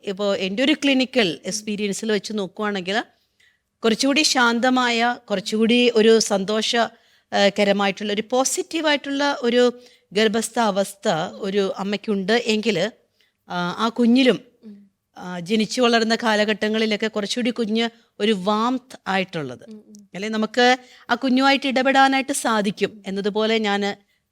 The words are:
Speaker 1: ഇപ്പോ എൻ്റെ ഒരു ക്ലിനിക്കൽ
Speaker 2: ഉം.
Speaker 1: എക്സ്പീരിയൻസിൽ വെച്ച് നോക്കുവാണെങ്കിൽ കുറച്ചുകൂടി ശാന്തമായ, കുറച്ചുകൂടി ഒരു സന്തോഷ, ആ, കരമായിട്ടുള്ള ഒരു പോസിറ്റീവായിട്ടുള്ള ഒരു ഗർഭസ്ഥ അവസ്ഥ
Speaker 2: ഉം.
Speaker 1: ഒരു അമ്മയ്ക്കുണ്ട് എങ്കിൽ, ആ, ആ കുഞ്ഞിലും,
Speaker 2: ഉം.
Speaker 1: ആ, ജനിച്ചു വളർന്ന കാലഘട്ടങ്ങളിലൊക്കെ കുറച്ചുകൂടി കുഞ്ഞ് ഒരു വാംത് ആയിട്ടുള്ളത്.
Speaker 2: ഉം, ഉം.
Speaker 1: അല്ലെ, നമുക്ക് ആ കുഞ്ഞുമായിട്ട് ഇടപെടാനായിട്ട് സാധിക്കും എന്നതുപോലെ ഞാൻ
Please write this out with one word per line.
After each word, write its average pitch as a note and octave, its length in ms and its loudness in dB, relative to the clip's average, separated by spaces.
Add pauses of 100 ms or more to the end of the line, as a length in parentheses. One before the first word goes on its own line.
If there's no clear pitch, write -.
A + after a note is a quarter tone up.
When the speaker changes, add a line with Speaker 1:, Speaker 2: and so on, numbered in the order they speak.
Speaker 1:
ഇപ്പോ G3+ 300 -2
എൻ്റെ G3 300 -2
ഒരു D4+ 80 2
ക്ലിനിക്കൽ C4 560 2
Speaker 2:
ഉം. D3+ 180 -6
Speaker 1:
എക്സ്പീരിയൻസിൽ G#3+ 640 -6
വെച്ച് G3+ 240 -4
നോക്കുവാണെങ്കിൽ G3+ 640 -4 (800)
കുറച്ചുകൂടി C4+ 380 2
ശാന്തമായ, A#3+ 920 2 (140)
കുറച്ചുകൂടി A3 640 2
ഒരു A3+ 240 6
സന്തോഷ, G#3+ 580 -2
ആ, - 720 -2 (100)
കരമായിട്ടുള്ള G3+ 540 0
ഒരു G#3 180 -2
പോസിറ്റീവായിട്ടുള്ള C#4+ 1080 -2
ഒരു B3 380 2 (340)
ഗർഭസ്ഥ A3 460 0
അവസ്ഥ G3+ 500 -2
Speaker 2:
ഉം. F3 260 -2
Speaker 1:
ഒരു G3 420 -2
അമ്മയ്ക്കുണ്ട് G3+ 560 -4
എങ്കിൽ, G#3+ 580 0 (580)
ആ, F3 300 -4
ആ A3 100 0
കുഞ്ഞിലും, A#3+ 520 4 (240)
Speaker 2:
ഉം. G3+ 260 -20 (280)
Speaker 1:
ആ, F3+ 220 -10
ജനിച്ചു A3 420 -2
വളർന്ന A3+ 340 2
കാലഘട്ടങ്ങളിലൊക്കെ G#3+ 920 0
കുറച്ചുകൂടി A3 440 -4
കുഞ്ഞ് A3+ 380 -2 (320)
ഒരു G#3+ 120 2
വാംത് G#3+ 760 -2
ആയിട്ടുള്ളത്. E3 640 -6
Speaker 2:
ഉം, G#3+ 60 -18
ഉം. G#3+ 400 -20
Speaker 1:
അല്ലെ, G3 140 -8
നമുക്ക് A3 500 2 (320)
ആ A#3+ 40 2
കുഞ്ഞുമായിട്ട് C4+ 520 2
ഇടപെടാനായിട്ട് C4+ 640 2
സാധിക്കും G#3+ 760 -2
എന്നതുപോലെ G#3 520 -2
ഞാൻ G3+ 380 -2 (360)